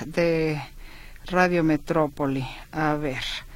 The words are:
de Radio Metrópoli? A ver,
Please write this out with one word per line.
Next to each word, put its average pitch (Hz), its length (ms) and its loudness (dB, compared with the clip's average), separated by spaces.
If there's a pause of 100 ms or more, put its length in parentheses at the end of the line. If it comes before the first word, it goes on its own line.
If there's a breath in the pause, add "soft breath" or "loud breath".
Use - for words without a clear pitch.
de 160 580 2 (640 loud breath)
Radio 180 400 4
Metrópoli? 147 800 2 (240 loud breath)
A 151 240 0
ver, 147 300 -4 (320 loud breath)